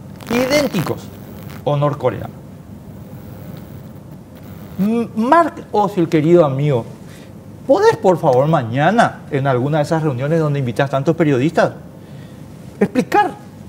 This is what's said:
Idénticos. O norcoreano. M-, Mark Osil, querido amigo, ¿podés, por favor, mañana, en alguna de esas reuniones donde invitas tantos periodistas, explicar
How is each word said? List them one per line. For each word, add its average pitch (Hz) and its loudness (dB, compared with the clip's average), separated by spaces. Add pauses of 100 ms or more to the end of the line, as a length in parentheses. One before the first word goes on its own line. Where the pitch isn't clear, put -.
(300)
Idénticos. 254 0 (600)
O 147 0
norcoreano. - -2 (2500)
M-, 220 0
Mark 277 2
Osil, 196 2
querido 165 6
amigo, 135 0 (840)
¿podés, 403 6
por 185 4
favor, 135 4
mañana, 151 2 (100)
en 139 0
alguna 135 2
de 147 4
esas 156 0
reuniones 151 0
donde 143 0
invitas 120 -2
tantos 135 0
periodistas, 147 2 (1080)
explicar 269 0 (380)